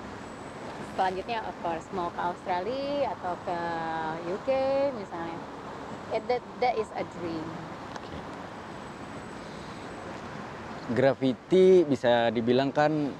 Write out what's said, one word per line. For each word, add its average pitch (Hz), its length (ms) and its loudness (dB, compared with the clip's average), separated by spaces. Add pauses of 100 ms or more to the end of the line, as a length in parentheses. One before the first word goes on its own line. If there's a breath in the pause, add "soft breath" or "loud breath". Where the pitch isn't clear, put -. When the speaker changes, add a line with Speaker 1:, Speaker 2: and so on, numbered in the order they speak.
(960)
Speaker 1:
Selanjutnya 190 480 0
of 175 160 -6
course 165 320 -2
mau 180 160 -2
ke 170 160 -4
Australia 220 880 0
atau 180 320 -4
ke 175 140 -2 (760)
U 208 160 -2
K - 20 4 (460)
misalnya. 170 400 -6 (800)
It, 220 160 0
that, 247 80 2 (240)
that 240 160 2
is 214 160 -2
a 202 80 -4 (160)
dream. 165 240 -4 (3500)
Speaker 2:
Graffiti 135 960 8
bisa 120 480 6
dibilang 120 400 4
kan 147 400 4 (100)